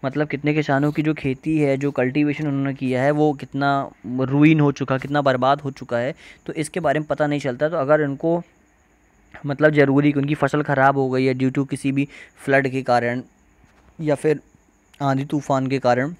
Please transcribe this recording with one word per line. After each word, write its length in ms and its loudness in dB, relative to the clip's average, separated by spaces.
मतलब 240 -4
कितने 260 -4
किसानों 380 0
की 100 -2
जो 120 0
खेती 440 -4
है, 180 2
जो 140 -2
कल्टीवेशन 560 -2
उन्होंने 280 -2
किया 280 -2
है, 80 2
वो 220 2
कितना 380 -4
रुइन 540 4
हो 120 4
चुका, 260 -4
कितना 240 -2
बर्बाद 380 2
हो 100 -6
चुका 280 -6
है, 160 -4
तो 80 -10
इसके 260 -6
बारे 200 0
में 60 -6
पता 200 0
नहीं 140 0
चलता। 280 -2
तो 80 -4
अगर 260 2
उनको 400 -2
मतलब 280 2
ज़रूरी 380 4
कि 60 -2
उनकी 160 -2
फसल 280 -2
ख़राब 360 2
हो 120 -2
गई 140 0
है 100 2
due 240 -2
to 100 -2
किसी 240 -4
भी 160 -2
फ्लड 240 2
के 140 -4
कारण 400 0
या 160 -2
फिर 260 0
आंधी 240 0
तूफान 420 -2
के 120 -2
कारण 420 0